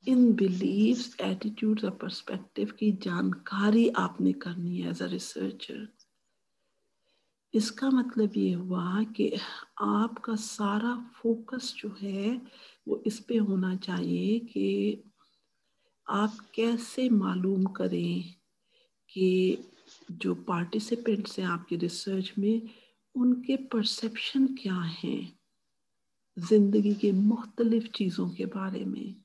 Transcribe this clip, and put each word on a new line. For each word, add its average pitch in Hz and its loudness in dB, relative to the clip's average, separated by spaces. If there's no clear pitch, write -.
इन 247 8
beliefs, 196 2
attitudes 214 0
और 190 0
पर्सपेक्टिव 190 -8
की 214 4
जानकारी 190 2
आपने 180 0
करनी 175 -6
है 175 -2
as 180 -6
a 180 -4
researcher। - -8
इसका 226 0
मतलब 240 2
ये 190 2
हुआ 180 -2
कि 220 0
आपका 220 0
सारा 214 -2
focus 233 -2
जो 208 -10
है 196 -2
वो - -2
इस 214 -2
पे 240 -2
होना 190 2
चाहिए 180 0
कि 202 0
आप 214 0
कैसे 233 0
मालूम 190 2
करें 180 -2
कि 185 4
जो 170 -2
पार्टिसिपेंट्स 202 -2
हैं 190 -2
आपकी 175 -4
research 190 -4
में, 220 2
उनके 247 2
perception 233 -2
क्या 202 -2
हैं 175 -4
जिंदगी 202 6
के 202 2
मुख्तलिफ 226 2
चीज़ों 180 -2
के 185 -6
बारे 190 -6
में। 196 -8